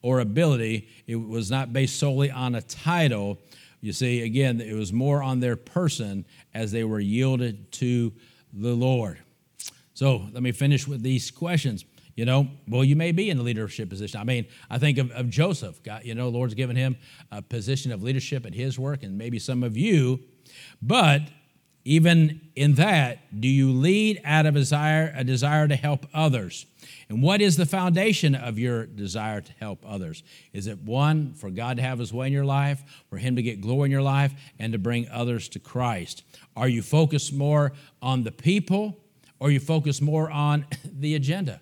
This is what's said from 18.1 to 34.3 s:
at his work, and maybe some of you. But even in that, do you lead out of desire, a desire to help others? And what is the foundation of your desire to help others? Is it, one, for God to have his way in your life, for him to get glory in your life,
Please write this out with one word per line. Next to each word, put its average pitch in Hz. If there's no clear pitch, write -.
at 90
his 127
work, 135
and 98
maybe 117
some 123
of 110
you. 135
But 151
even 160
in 143
that, 135
do 120
you 135
lead 190
out 151
of 151
desire, 151
a 131
desire 143
to 143
help 147
others? 131
And 110
what 190
is 190
the 175
foundation 180
of 117
your 117
desire 104
to -
help 104
others? 92
Is 98
it, 104
one, 143
for 104
God 117
to 127
have 127
his 113
way 127
in 135
your 139
life, 139
for -
him 127
to 120
get 113
glory 127
in 135
your 139
life, 139